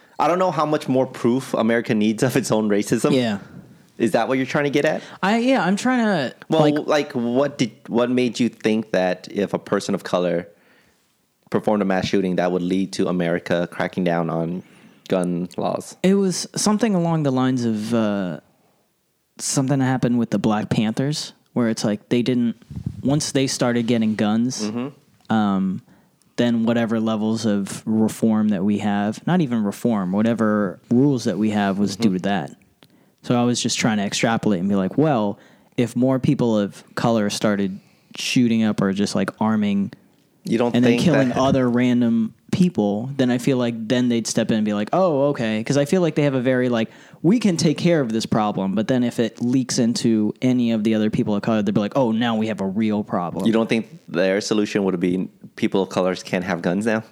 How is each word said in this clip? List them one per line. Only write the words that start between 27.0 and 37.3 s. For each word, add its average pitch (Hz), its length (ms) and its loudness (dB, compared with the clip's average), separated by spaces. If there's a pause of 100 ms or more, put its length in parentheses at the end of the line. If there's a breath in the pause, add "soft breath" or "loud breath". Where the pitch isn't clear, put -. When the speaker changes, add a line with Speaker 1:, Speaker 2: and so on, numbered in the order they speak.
Speaker 2:
levels 110 440 -2
of 101 400 -2
reform 110 640 0
that 98 160 0
we 104 140 0
have, 104 480 -2
not 180 160 2
even 120 200 0
reform, 101 500 -2
whatever 107 680 0 (100)
rules 127 340 2
that 104 120 0
we 107 140 0
have 101 280 0
was 101 200 0
Speaker 1:
Mm-hmm. - 40 -6
Speaker 2:
due 107 120 4
to 90 80 -2
that. 95 340 -4 (640 soft breath)
So 123 160 0
I 120 60 2
was 120 160 0
just - 180 -2
trying 110 200 0
to 101 60 -2
extrapolate 107 560 0
and 95 100 -2
be 104 60 0
like, 95 200 -2
"Well, 117 420 0 (380 soft breath)
if 117 180 -2
more 131 240 2
people 123 400 2
of 101 240 -4 (120)
color 113 340 0
started 101 500 -2 (380)